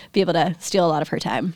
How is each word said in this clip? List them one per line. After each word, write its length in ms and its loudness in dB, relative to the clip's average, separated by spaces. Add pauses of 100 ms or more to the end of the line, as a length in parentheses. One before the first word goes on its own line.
(140)
be 80 2
able 120 2
to 260 2
steal 260 0
a 20 4
lot 140 2
of 60 -4
her 100 -4
time. 380 -4